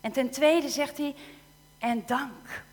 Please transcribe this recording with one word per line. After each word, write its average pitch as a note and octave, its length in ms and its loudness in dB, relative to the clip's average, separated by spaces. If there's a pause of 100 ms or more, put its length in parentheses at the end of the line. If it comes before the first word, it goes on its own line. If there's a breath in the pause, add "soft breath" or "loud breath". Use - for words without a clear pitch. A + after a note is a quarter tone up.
En G#3+ 120 -6
ten B3 180 0
tweede D4+ 380 4
zegt C#4 300 -2
hij, C#4+ 160 -2 (640 loud breath)
"En A#3 280 0
dank B3 680 -4